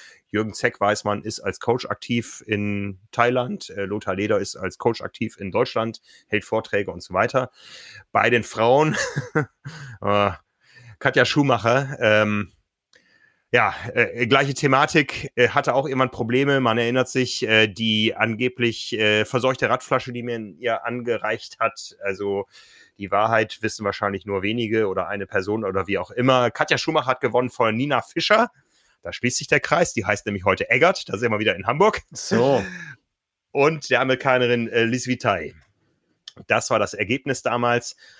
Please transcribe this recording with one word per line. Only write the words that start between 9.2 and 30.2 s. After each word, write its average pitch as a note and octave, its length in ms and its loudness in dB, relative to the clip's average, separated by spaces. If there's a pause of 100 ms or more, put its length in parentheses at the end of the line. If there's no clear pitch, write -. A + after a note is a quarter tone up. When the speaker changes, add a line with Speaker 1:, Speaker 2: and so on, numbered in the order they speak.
Speaker 1:
<laughs> C#3+ 680 -8
äh, G2+ 280 2 (720)
Katja C3 240 4
Schumacher, C3 760 2
ähm, G#2+ 520 2 (1000)
ja, A2 240 2 (200)
äh, A#2 340 0
gleiche C#3 260 4
Thematik, C#3+ 800 0
äh, B2 140 4
hatte C3+ 260 0
auch C#3 140 0
jemand C3 240 0
Probleme. C3+ 480 0
Man A#2 180 2
erinnert A#2+ 300 0
sich, B2+ 340 -2
äh, A2 240 4
die A2 480 0
angeblich, A#2 800 -2
äh, G#2+ 320 2
verseuchte B2+ 440 0
Radflasche, B2+ 440 -2
die A#2+ 100 -8
man A2+ 360 -8
ihr A2+ 260 -2
angereicht A#2 760 -4
hat. - 460 -4
Also G2 420 -4 (520)
die G2 140 -6
Wahrheit A2 500 0
wissen A2 220 -6
wahrscheinlich G2 420 -2
nur G2 160 -4
wenige A2 460 0
oder F#2 180 -2
eine G2 200 -6
Person G#2 380 -2
oder F#2+ 220 -2
wie F#2+ 120 -2
auch F2 120 -6
immer. B2 400 2
Katja D3+ 280 0
Schumacher D#3 280 0
hat B2+ 140 0
gewonnen B2 280 2
vor A#2 220 0
Nina B2 320 0
Fischer. A3 480 0 (520)
Da F2 100 -8
schließt - 260 -2
sich - 80 -6
der D3 140 2
Kreis. E3 340 0
Die G#2+ 100 -4
heißt G#2 220 -2